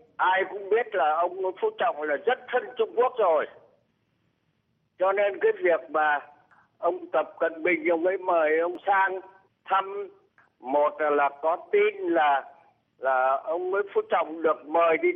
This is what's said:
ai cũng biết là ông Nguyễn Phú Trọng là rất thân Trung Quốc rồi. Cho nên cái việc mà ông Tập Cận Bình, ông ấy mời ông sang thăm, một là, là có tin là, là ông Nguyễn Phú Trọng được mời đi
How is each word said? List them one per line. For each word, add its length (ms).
ai 240
cũng 200
biết 240
là 260
ông 160
Nguyễn 240
Phú 180
Trọng 240
là 140
rất 220
thân 140
Trung 200
Quốc 220
rồi. 280
Cho 140
nên 280
cái 120
việc 280
mà 280
ông 340
Tập 280
Cận 220
Bình, 280
ông 160
ấy 120
mời 400
ông 180
sang 340
thăm, 440
một 400
là, 100
là 200
có 140
tin 240
là, 480
là 460
ông 260
Nguyễn 240
Phú 60
Trọng 320
được 240
mời 360
đi 140